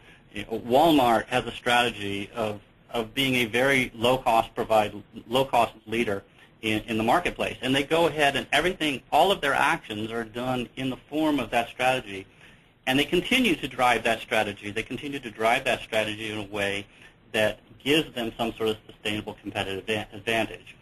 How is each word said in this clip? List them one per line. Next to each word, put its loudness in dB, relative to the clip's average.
you -10
know, -8
Walmart 4
has 0
a -8
strategy -2
of, -4
of -4
being 2
a 2
very 2
low-cost 2
provide-, 0
low-cost 2
leader -2
in, 0
in -4
the 0
marketplace. 0
And 0
they 2
go 2
ahead 2
and -4
everything, 0
all 6
of -2
their 2
actions 0
are -4
done -6
in -4
the -6
form 2
of -6
that 0
strategy. -2
And 2
they 4
continue 2
to -4
drive 2
that 0
strategy. -2
They -4
continue -8
to -10
drive 0
that 0
strategy -4
in -6
a -6
way -4
that 0
gives 2
them -6
some -2
sort -2
of -2
sustainable -8
competitive -6
adva-, -6
advantage. -4